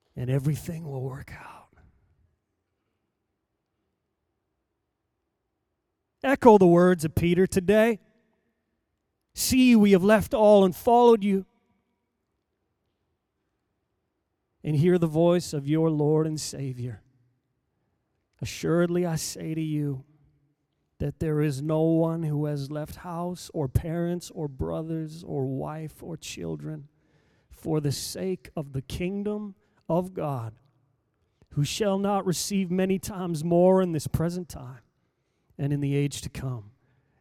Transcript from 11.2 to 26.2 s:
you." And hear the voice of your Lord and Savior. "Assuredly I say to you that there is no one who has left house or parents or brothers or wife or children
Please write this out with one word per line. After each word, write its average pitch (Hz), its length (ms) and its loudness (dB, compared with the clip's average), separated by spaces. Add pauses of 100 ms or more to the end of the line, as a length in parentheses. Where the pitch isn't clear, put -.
you." 190 200 0 (3250)
And 151 120 -2
hear 175 220 4
the 170 80 0
voice 170 480 0
of 139 140 -6
your 160 200 0
Lord 156 380 0
and 156 120 -6
Savior. 123 640 -10 (1400)
"Assuredly 175 680 -2
I 165 100 -4
say 160 380 -8
to 160 60 -4
you 147 440 -4 (960)
that 139 220 -6
there 151 200 0
is 143 220 -2
no 156 200 0
one 165 420 2
who 151 220 -2
has 143 220 -6
left 151 280 -10
house 175 580 -10
or 151 140 -4
parents 170 640 -4
or 160 160 -8
brothers 160 720 -8
or 143 240 -6
wife 147 560 -10
or 170 140 -12
children 156 720 -12 (600)